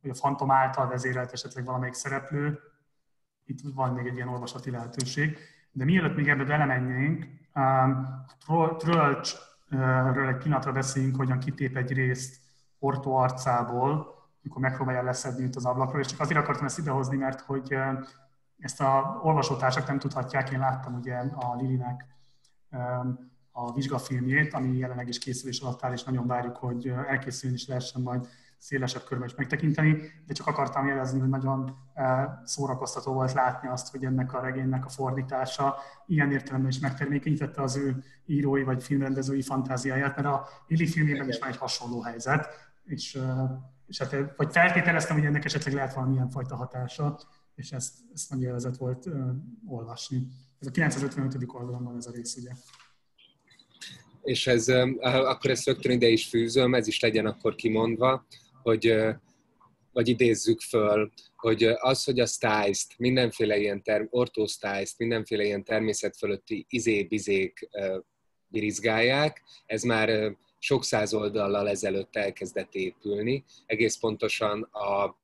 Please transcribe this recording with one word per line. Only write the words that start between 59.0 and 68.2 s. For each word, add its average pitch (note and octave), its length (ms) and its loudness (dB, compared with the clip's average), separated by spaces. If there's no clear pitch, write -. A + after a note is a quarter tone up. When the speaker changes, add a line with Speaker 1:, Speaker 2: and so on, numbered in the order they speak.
Speaker 2:
vagy A#2+ 140 2
idézzük A2+ 540 4
föl, G#2 500 2
hogy, A2+ 280 2
ö, A2+ 140 6
az, B2+ 260 2
hogy B2 160 0
a A#2+ 60 6
Stiles-t G#2+ 720 0
mindenféle A#2+ 600 2
ilyen G2+ 260 -2
ter-, G#2+ 260 0
Ortho A#2+ 380 0
Stiles-t G2 500 -4
mindenféle A2+ 460 0
ilyen G2+ 200 0
természet G#2+ 540 0
fölötti G2+ 520 -4
izé-bizék, G2+ 1000 0
ö, F#2+ 260 -2